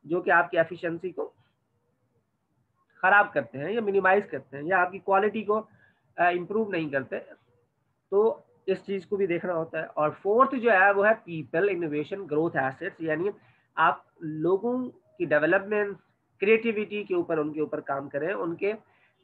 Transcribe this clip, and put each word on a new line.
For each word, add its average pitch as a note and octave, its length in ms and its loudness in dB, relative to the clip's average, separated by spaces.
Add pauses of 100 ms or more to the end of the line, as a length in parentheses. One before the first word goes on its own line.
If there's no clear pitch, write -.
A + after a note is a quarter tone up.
जो E3+ 160 -2
कि F#3 100 0
आपकी F3 260 4
efficiency E3+ 540 -2
को - 220 -10 (1700)
खराब G3+ 280 4
करते C3+ 280 -6
हैं D#3 140 -6
या A3+ 100 -2
minimize G3 440 2
करते C#3 320 -12
हैं D3 60 -10
या F#3 140 0
आपकी F3+ 220 0
quality G3+ 440 0
को, G#3+ 240 -2 (500)
अ, F3 120 4
improve G3+ 420 -2
नहीं D#3+ 200 -4
करते, C#3 280 -4 (920)
तो G#3+ 340 2 (220)
इस F#3 180 -2
चीज़ F#3+ 220 -6
को G3+ 100 -4
भी G3 100 0
देखना F3 260 -2
होता D#3+ 260 -4
है। E3 60 -6
और D3+ 260 0
fourth B3 440 2
जो A#3 160 2
है G3 220 6
वो G3 100 2
है G#3+ 100 6
people, E3+ 560 -2
innovation, E3+ 560 -4
growth D#3 320 0
assets, C#3 440 -4
यानी D#3+ 300 -2 (460)
आप E3 280 2 (180)
लोगों F#3+ 640 0
की - 380 -10
development, G3 720 0 (420)
creativity G#3 640 0
के F#3+ 100 -6
ऊपर, E3+ 260 0
उनके D3+ 220 -4
ऊपर D3 200 -4
काम C#3 260 -6
करें, D3 260 -4
उनके G3 400 -4 (500)